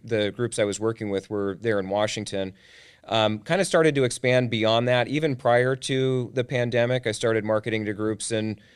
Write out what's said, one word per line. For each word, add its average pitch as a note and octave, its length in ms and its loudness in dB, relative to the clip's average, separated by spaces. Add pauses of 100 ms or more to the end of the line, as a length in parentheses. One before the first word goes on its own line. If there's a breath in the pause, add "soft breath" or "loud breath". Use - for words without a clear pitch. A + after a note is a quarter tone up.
the G#2+ 280 -2
groups A#2 260 -4
I A2+ 60 2
was G2+ 160 -2
working A2 320 -4
with G2 180 -4
were G2+ 320 -4
there G#2+ 180 0
in F#2+ 80 -4
Washington. G2+ 680 -2 (500 loud breath)
Um, G#2+ 360 2
kinda F3+ 240 0
started D#3+ 300 4
to C3+ 120 2
expand B2+ 440 2
beyond A2+ 380 2
that, B2 200 2
even D3 280 -2
prior B2 400 4
to C3 580 -2
the B2+ 100 0
pandemic. A#2+ 600 0
I A2 60 0
started A2+ 340 0
marketing G#2+ 400 0
to G#2 80 -4
groups G#2+ 380 -4
in A2 280 -2 (160 soft breath)